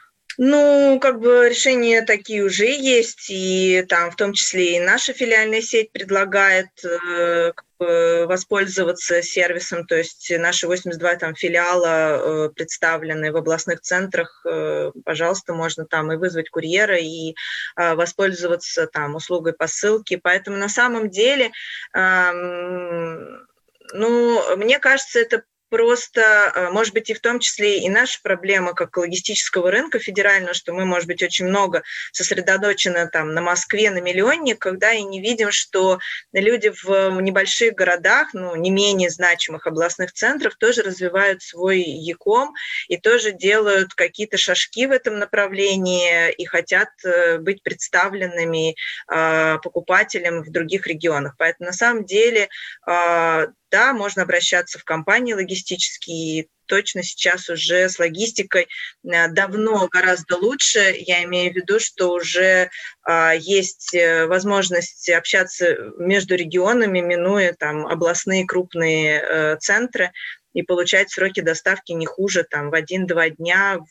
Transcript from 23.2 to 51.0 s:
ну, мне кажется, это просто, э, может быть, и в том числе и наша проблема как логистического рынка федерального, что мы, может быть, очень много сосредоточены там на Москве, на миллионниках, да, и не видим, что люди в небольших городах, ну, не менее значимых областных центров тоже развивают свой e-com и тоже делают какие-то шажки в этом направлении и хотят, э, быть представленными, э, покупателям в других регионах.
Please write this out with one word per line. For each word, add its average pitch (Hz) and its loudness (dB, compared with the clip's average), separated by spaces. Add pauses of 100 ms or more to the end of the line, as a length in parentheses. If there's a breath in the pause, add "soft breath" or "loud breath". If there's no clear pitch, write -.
ну, 233 2
мне 226 2
кажется, 269 2
это 226 0 (240)
просто, 226 4
э, 180 0
может 214 0
быть, 220 -2
и 220 -2
в - -16
том 240 0
числе 208 0
и - -2
наша 233 0
проблема 190 0
как 170 -6
логистического 180 -2
рынка 262 0
федерального, 196 0
что - -6
мы, 185 -4
может 175 0
быть, 170 -4
очень 180 -2
много 185 0 (300 loud breath)
сосредоточены 190 0
там 156 -4
на 165 -2
Москве, 185 0
на 185 -4
миллионниках, 196 -2
да, 208 2
и 214 -2
не 196 -10
видим, 220 -2
что 185 0 (340 loud breath)
люди 214 2 (120)
в 190 2
небольших 196 2
городах, 190 2
ну, 180 -8
не 170 0
менее 190 2
значимых 170 -2
областных 170 -2
центров 254 -2
тоже 233 2
развивают 185 0
свой 185 0
e-com 175 -2 (340 loud breath)
и 175 -2
тоже 214 2
делают 190 2
какие-то 190 -2
шажки - 0
в 269 2
этом 247 0
направлении 190 0
и 175 -6
хотят, 185 0 (160)
э, 175 2
быть 160 -4
представленными, 170 -2 (360 loud breath)
э, 160 2
покупателям 175 -2
в 156 -18
других 170 -4
регионах. 156 -2